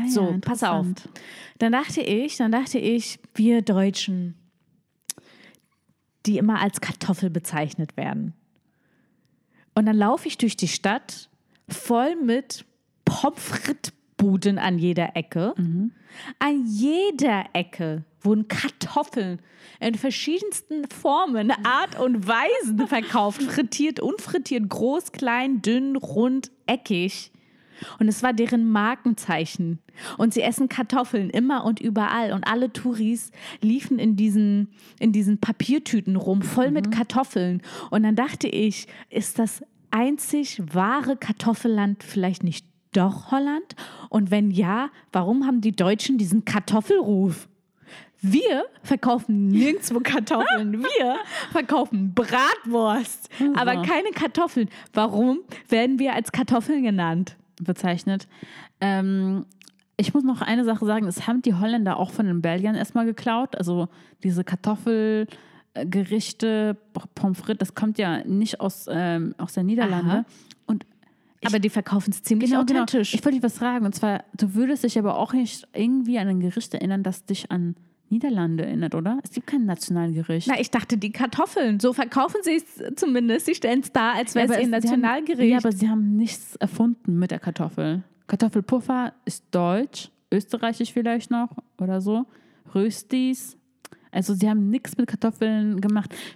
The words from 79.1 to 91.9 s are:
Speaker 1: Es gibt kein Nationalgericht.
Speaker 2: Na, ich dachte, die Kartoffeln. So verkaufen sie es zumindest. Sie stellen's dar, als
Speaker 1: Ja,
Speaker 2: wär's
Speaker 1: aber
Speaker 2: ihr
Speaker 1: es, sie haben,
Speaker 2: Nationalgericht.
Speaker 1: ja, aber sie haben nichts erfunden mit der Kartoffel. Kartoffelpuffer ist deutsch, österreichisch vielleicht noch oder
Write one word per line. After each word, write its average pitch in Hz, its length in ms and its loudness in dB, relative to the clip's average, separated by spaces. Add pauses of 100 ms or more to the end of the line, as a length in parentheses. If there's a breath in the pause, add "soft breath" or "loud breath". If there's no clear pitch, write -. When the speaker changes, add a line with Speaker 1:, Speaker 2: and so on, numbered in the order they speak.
Speaker 1:
Es - 80 -14
gibt - 160 -8
kein 262 180 0
Nationalgericht. 170 840 -2
Speaker 2:
Na, 262 100 0
ich 262 100 -2
dachte, 240 280 0
die 208 160 -4
Kartoffeln. 247 640 0
So 247 140 2
verkaufen 269 500 0
sie 330 140 0
es - 400 -8
zumindest. 247 480 2
Sie 330 100 0
stellen's 247 380 0
dar, 233 220 2
als 233 180 -4
Speaker 1:
Ja, 233 80 2
Speaker 2:
wär's 233 100 4
Speaker 1:
aber 196 80 2
Speaker 2:
ihr 247 60 2
Speaker 1:
es, 247 40 2 (140)
sie 233 60 2
haben, 247 120 4
Speaker 2:
Nationalgericht. 254 500 2
Speaker 1:
ja, 254 80 4
aber 240 120 2
sie 202 180 2
haben 208 280 2
nichts - 400 -4
erfunden 226 600 0
mit 180 140 0
der 170 80 -4
Kartoffel. 165 640 -4 (240)
Kartoffelpuffer 233 880 0 (100)
ist - 280 -8
deutsch, 185 600 0 (180)
österreichisch 226 640 -2
vielleicht 233 400 -2
noch 240 200 -2 (280)
oder 190 220 0